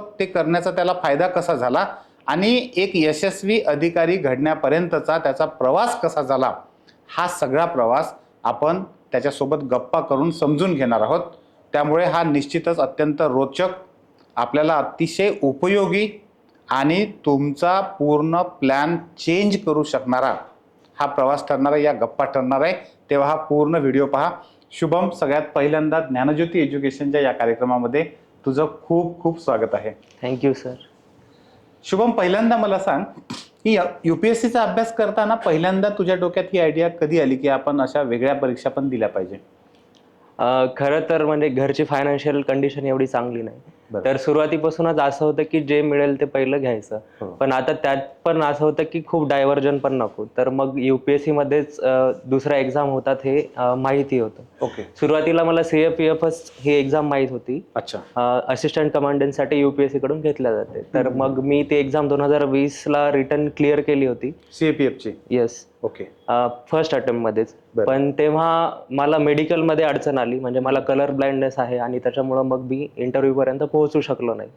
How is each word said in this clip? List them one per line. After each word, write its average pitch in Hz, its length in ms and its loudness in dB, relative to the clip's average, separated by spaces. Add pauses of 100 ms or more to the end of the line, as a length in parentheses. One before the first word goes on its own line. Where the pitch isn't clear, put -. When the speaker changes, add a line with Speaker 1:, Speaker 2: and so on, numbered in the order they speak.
(200)
Speaker 1:
ते 190 60 0
करण्याचा 170 440 0
त्याला 180 220 0 (100)
फायदा 151 240 2
कसा 175 280 0
झाला 131 320 0 (400)
आणि 220 500 0
एक 190 180 0
यशस्वी 190 680 0
अधिकारी 165 560 0
घडण्यापर्यंतचा 156 1040 0
त्याचा 151 280 0
प्रवास 156 540 0
कसा 156 220 -2
झाला, 131 320 0 (600)
हा 175 120 -2
सगळा 147 360 0
प्रवास 147 500 0 (300)
आपण 151 380 0 (300)
त्याच्यासोबत 139 440 -2
गप्पा 135 440 -2
करून 151 300 0
समजून 156 440 0
घेणार 120 260 2
आहोत. 139 200 2 (520)
त्यामुळे 151 320 2
हा 170 180 2
निश्चितच 160 560 0
अत्यंत 151 420 0
रोचक, 139 480 0 (680)
आपल्याला 147 380 2
अतिशय 165 560 0 (120)
उपयोगी 190 800 0 (480)
आणि 147 340 2
तुमचा 147 760 0
पूर्ण 160 640 0
प्लॅन 151 540 0
चेंज 196 600 -2
करू 151 260 0
शकणारा 127 520 0 (680)
हा 143 60 2
प्रवास 139 420 0
ठरणार 139 240 2
आहे, 151 100 4
या 147 100 4
गप्पा 117 320 -2
ठरणार 135 360 0
आहे. 170 140 2 (360)
तेव्हा 139 180 2
हा 156 80 2
पूर्ण 151 380 0
व्हिडिओ 139 320 2
पहा. 143 240 0 (400)
शुभम, 170 400 0
सगळ्यात 147 320 0 (120)
पहिल्यांदा 156 460 2
ज्ञानज्योती 151 600 0
एज्युकेशनच्या 143 600 0
या 135 120 2
कार्यक्रमामध्ये 123 720 0 (420)
तुझं 139 200 0 (160)
खूप 170 380 -2
खूप 165 200 -2
स्वागत 110 340 0
आहे. 104 160 -6 (340)
Speaker 2:
Thank 127 200 -4
you, 135 100 4
सर. 127 200 -10 (1120)
Speaker 1:
शुभम, 226 260 2
पहिल्यांदा 226 460 2
मला 202 220 0
सांग 175 260 0 (600)
की 220 80 4
या 185 120 4 (200)
यूपीएससीचा 226 580 2
अभ्यास 220 320 -2
करताना 214 400 0
पहिल्यांदा 185 540 2
तुझ्या 185 260 0
डोक्यात 180 380 0
ही 190 60 2
आयडिया 165 300 2
कधी 165 320 0
आली 135 160 2
की 135 120 -2
आपण 139 320 0
अशा 135 220 0
वेगळ्या 127 320 0
परीक्षा 131 360 -2
पण 135 180 -4
दिल्या 110 200 0
पाहिजे? 95 280 -6 (1000)
Speaker 2:
अ, 127 280 2 (100)
खरं 139 240 2 (100)
तर 160 140 2
म्हणजे 151 240 2
घरची 139 360 0
फायनान्शियल 143 560 0
कंडिशन 139 460 -2
एवढी 135 200 2
चांगली 120 360 -4
नाही. 110 140 -10 (340)
Speaker 1:
बरं. 110 140 -6
Speaker 2:
तर 135 120 2
सुरुवातीपासूनच 156 840 0
असं 139 260 0
होतं 151 180 0
की 156 180 0
जे 147 220 2
मिळेल 143 380 2
ते 147 40 2
पहिलं 135 360 0
घ्यायचं. 110 360 -4
Speaker 1:
हो. - 300 -12
Speaker 2:
पण 131 260 -2
आता 135 200 0
त्यात 139 240 0 (280)
पण 160 180 2
असं 147 220 0
होतं 151 180 2
की 156 240 -6
खूप 156 220 0
डायव्हर्जन 139 500 2
पण 135 160 0
नको. 113 300 -4
तर 127 240 -2
मग 135 300 -2
यूपीएससी 139 520 2
मध्येच, 143 500 0
अ, 131 300 2 (140)
दुसरा 135 320 0
एक्झाम 135 320 0
होतात 131 360 -2
हे, 143 320 0
अ, 123 180 0
माहिती 135 440 0
होतं. 110 240 -4 (200)
Speaker 1:
ओके. 117 200 -6
Speaker 2:
सुरुवातीला 156 640 0
मला 165 180 2
सीएपीएफच 160 960 0
ही 143 120 2
एक्झाम 147 360 2
माहीत 135 220 0
होती. 127 440 -8
Speaker 1:
अच्छा. 110 240 -6 (180)
Speaker 2:
अ, 123 360 0
असिस्टंट 151 400 0
कमांडंटसाठी 143 640 0
यूपीएससी 139 420 2
कडून 139 220 -2
घेतल्या 143 320 0
जाते. 110 300 -4 (120)
तर 131 120 2
Speaker 1:
हम्म. 127 120 -2
Speaker 2:
मग 135 200 0
मी 143 240 2
ती 147 140 0
एक्झाम 143 320 0
दोन 143 120 2
हजार 143 240 2
वीसला 143 680 0
रिटर्न 143 360 0
क्लिअर 147 320 2
केली 143 260 2
होती. 127 240 -4
Speaker 1:
सीएपीएफची? 143 840 -2 (180)
Speaker 2:
येस. 120 360 -2 (160)
Speaker 1:
ओके. - 300 -8 (160)
Speaker 2:
अ, 120 200 2 (220)
फर्स्ट 160 240 0
अटेम्प्टमध्ये. 117 500 0 (320)
Speaker 1:
बरं. 110 100 2
Speaker 2:
पण 139 240 2
तेव्हा 160 640 2 (180)
मला 143 280 2
मेडिकलमध्ये 156 680 2
अडचण 143 340 0
आली, 123 220 -2
म्हणजे 127 200 -2
मला 131 180 2
Speaker 1:
हम्म. 135 160 0
Speaker 2:
कलर 139 160 2
ब्लाइंडनेस 135 480 0
आहे 123 200 -2
आणि 123 200 -4
त्याच्यामुळं 131 440 0
मग 131 180 0
मी 135 360 -4
इंटरव्ह्यूपर्यंत 131 640 0
पोहोचू 151 400 2
शकलो 123 340 -4
नाही. 107 220 -10